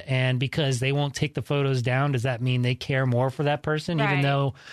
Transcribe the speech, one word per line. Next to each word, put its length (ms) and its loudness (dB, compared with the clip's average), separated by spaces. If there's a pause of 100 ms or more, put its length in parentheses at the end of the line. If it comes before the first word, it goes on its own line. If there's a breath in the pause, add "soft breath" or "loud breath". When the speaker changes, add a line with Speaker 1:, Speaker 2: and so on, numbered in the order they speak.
Speaker 1:
And 340 2
because 400 0
they 120 0
won't 240 0
take 180 -4
the 80 -4
photos 400 0
down, 300 0
does 120 -2
that 180 -2
mean 200 0
they 140 0
care 300 -2
more 240 2
for 140 -4
that 200 0
person, 360 -2
even 160 2
Speaker 2:
Right. 80 2
Speaker 1:
though 300 2 (180 loud breath)